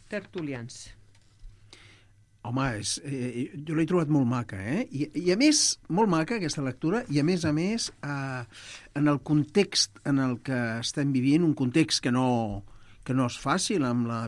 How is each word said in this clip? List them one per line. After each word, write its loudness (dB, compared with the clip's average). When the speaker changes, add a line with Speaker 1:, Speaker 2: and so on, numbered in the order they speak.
Speaker 1:
tertulians. -10
Speaker 2:
Home, -2
és, -6
eh, -6
jo -4
l'he 0
trobat 2
molt 4
maca, -4
eh? -2
I, -4
i 4
a 2
més, 4
molt 4
maca 0
aquesta -4
lectura, 0
i 2
a 4
més 2
a 2
més, 0
eh, -6
en 4
el 2
context 2
en 2
el 0
que -2
estem -2
vivint, 4
un 4
context 2
que 0
no, 0
que -2
no 2
és -6
fàcil, 0
amb 2
la -4